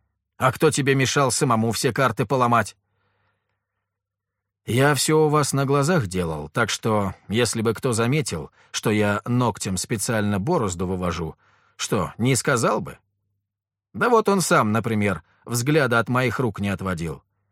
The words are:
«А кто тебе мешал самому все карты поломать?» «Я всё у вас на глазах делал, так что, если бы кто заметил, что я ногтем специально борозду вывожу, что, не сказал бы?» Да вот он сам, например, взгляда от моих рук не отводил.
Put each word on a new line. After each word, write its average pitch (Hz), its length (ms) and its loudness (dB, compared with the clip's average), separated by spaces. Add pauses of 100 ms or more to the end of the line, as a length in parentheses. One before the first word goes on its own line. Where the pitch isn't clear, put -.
(360)
«А 131 140 0
кто 156 220 2
тебе 135 240 2
мешал 135 340 2
самому 117 400 2
все 120 220 -2
карты 123 340 0
поломать?» 120 500 2 (1900)
«Я 135 320 2
всё 156 300 2
у - 20 4
вас 147 240 2
на 139 120 0
глазах 139 440 0
делал, 82 400 -4
так 117 220 -2
что, 104 440 -2 (140)
если 113 340 0
бы 113 100 0
кто 123 200 -2
заметил, 113 580 -2 (220)
что - 180 -4
я 104 340 0
ногтем 120 520 -2
специально 104 640 -2
борозду 95 480 -2
вывожу, 87 480 -4 (400)
что, - 420 -4
не 127 160 2
сказал 135 460 0
бы?» - 180 -12 (920)
Да 208 160 0
вот 226 200 4
он 202 120 2
сам, 135 320 2
например, 104 500 0 (220)
взгляда 120 560 0
от - 80 -2
моих 127 320 0
рук 120 180 -2
не 101 100 -2
отводил. 87 540 -6 (300)